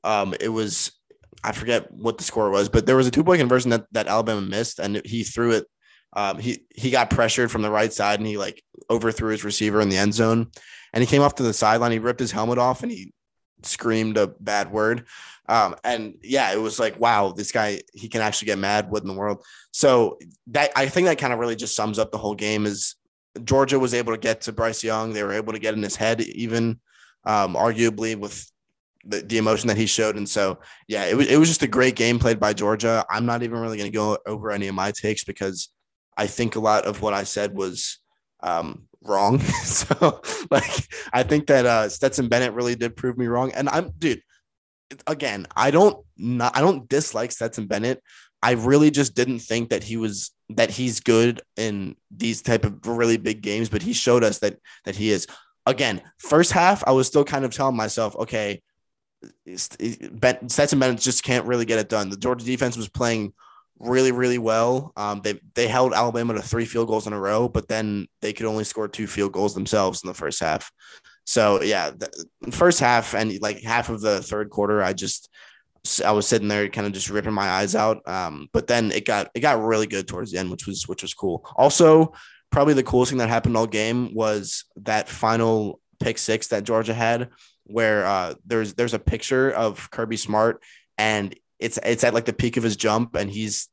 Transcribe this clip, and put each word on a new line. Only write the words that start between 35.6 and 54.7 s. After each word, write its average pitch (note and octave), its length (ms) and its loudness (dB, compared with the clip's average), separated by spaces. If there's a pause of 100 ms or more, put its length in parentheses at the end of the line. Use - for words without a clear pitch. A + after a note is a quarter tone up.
I G#2 100 0
think A2+ 300 -2
a A2+ 40 -4
lot G#2+ 260 2
of G2+ 160 -6
what G#2+ 120 0
I G2 80 -2
said G2+ 320 -4
was, F#2+ 440 -6 (420)
um, E2+ 480 -6 (140)
wrong. G#2 380 2
<laughs> A#5+ 240 -2
So, - 580 0 (280)
like, - 420 0 (200)
I - 100 2
think D3 240 2
that, C3 200 6
uh, A2 220 4
Stetson C3 400 0
Bennett A#2+ 240 2
really A#2+ 220 -2
did A#2 220 -4
prove B2 200 -4
me B2 100 -2
wrong. B2 260 0
And C#3+ 160 -2
I'm, D#3 280 -2
dude, D3+ 260 -2 (840)
again, C3 480 -4
I C3 160 4
don't, G3 340 4 (140)
not, A#2+ 380 0
I C3 40 4
don't D3 280 2
dislike B2 420 -2
Stetson A2+ 380 -6
Bennett. G#2+ 340 -2 (400)
I B2 100 4
really C#3 380 6
just C#3 240 0
didn't B2 240 0
think A#2 320 -2
that G#2 140 -2
he A2+ 120 -6
was, G#2+ 360 -4 (180)
that A2+ 200 2
he's A#2+ 300 -4
good A#2 400 4 (160)
in G2+ 380 -4 (160)
these A2+ 320 -4
type A#2 220 2
of G2+ 220 -6
really A#2 300 2
big A2 240 -4
games, G#2+ 280 -2
but G2+ 140 -2
he A#3 100 -4
showed A#2+ 320 4
us G#2 160 0
that, G#2 160 -2 (280)